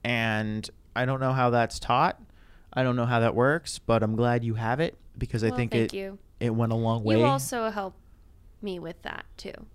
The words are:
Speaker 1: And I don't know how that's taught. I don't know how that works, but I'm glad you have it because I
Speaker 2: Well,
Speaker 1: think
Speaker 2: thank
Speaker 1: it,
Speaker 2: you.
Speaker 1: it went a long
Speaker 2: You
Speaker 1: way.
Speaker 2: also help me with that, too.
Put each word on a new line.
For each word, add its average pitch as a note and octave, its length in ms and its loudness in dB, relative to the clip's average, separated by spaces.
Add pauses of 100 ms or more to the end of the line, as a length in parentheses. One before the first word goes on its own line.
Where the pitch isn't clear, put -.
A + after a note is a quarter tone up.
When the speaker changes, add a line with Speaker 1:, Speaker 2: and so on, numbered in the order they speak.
Speaker 1:
And A2 640 -2 (300)
I B2 80 0
don't C3 160 -2
know C3 140 0
how B2 160 4
that's A#2 280 2
taught. C#3 440 0 (500)
I B2+ 100 0
don't B2 140 2
know A#2+ 80 0
how A#2+ 160 2
that A2+ 140 2
works, C#3 440 0
but A2+ 240 2
I'm A2 140 0
glad A#2+ 280 0
you A2+ 100 -2
have A#2 260 -2
it - 160 -2 (220)
because A2+ 260 -2
I A2+ 40 4
Speaker 2:
Well, B3 100 0
Speaker 1:
think A#2 140 0
Speaker 2:
thank A2+ 200 2
Speaker 1:
it, - 40 -10
Speaker 2:
you. G3 220 -10 (220)
Speaker 1:
it A2+ 140 0
went A2+ 180 2
a - 40 0
long A2+ 260 0
Speaker 2:
You A2 160 4
Speaker 1:
way. A2+ 60 6
Speaker 2:
also A#3 440 0
help G3+ 260 -6 (680)
me F#3+ 200 -8
with E3 220 -12
that, - 220 -10 (120)
too. - 160 -12 (220)